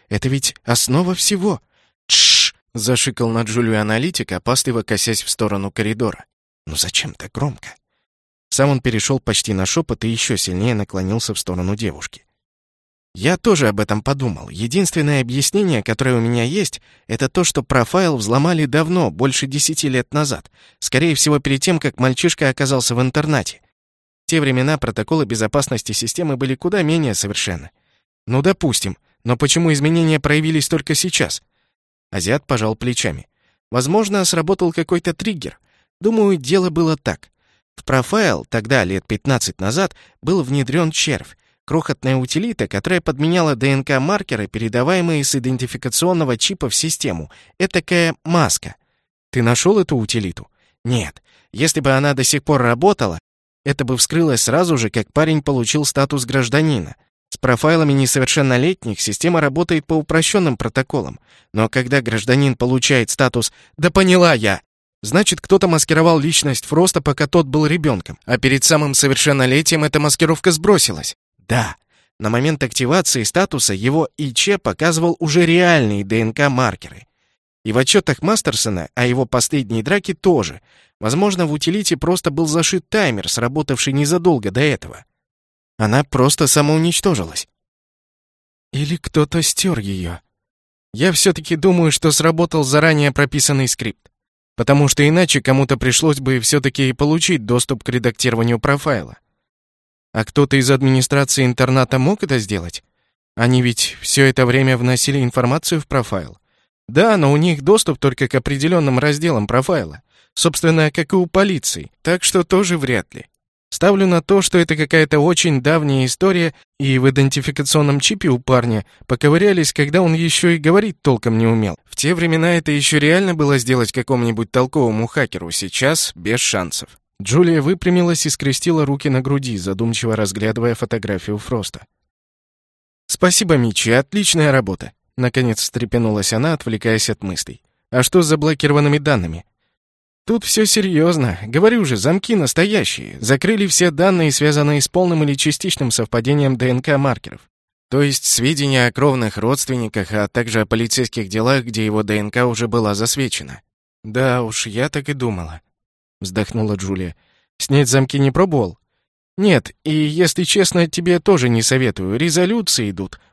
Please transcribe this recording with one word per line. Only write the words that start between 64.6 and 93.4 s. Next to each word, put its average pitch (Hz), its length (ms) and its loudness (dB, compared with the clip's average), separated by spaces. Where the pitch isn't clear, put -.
значит, 165 380 0
кто-то 190 280 2
маскировал 160 500 4
личность 147 480 -2
Фроста, 175 340 2
пока 143 260 0
тот 160 200 2
был 151 200 0
ребёнком, 147 600 -2
а 123 100 0
перед 131 280 2
самым 147 280 2
совершеннолетием 139 920 2
эта 151 160 0
маскировка 156 500 0
сбросилась. 156 680 0
Да, 113 280 -2
на 107 120 -4
момент 135 320 0
активации 131 640 0
статуса 147 500 0
его 135 420 0
И 143 160 -6
Ч 196 260 0
показывал 165 600 0
уже 165 260 2
реальные 160 600 2
Д 110 160 -2
Н 113 120 -2
К-маркеры. 127 720 -2
И 110 80 -4
в 117 60 0
отчётах 135 440 0
Мастерсона 120 720 -2
о 123 120 0
его 123 200 0
последней 117 560 -2
драке 185 320 -2
тоже. 110 460 0
Возможно, 175 480 0
в 147 60 -2
утилите 170 440 -2
просто 165 340 0
был 160 160 -2
зашит 165 420 0
таймер, 139 400 0
сработавший 135 640 -2
незадолго 147 580 2
до 107 100 -2
этого. 139 440 -4
Она 110 260 2
просто 139 420 2
самоуничтожилась. 151 1000 0
Или 147 240 -4
кто-то 156 460 0
стёр 170 360 0
её. 92 400 -6
Я 160 180 0
всё-таки 165 440 0
думаю, 170 360 4
что 156 200 2
сработал 160 520 0
заранее 147 480 2
прописанный 139 560 0